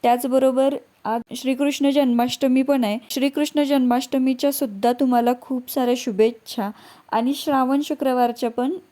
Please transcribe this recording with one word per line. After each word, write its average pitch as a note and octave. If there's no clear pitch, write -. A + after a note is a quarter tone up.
त्याचबरोबर C4
आज A3+
श्रीकृष्ण C#4
जन्माष्टमी B3+
पण C4+
आहे. G#3
श्रीकृष्ण D4
जन्माष्टमीच्या C4
सुद्धा A#3+
तुम्हाला B3
खूप B3+
साऱ्या B3
शुभेच्छा A3
आणि A#3+
श्रावण C#4
शुक्रवारच्या B3
पण B3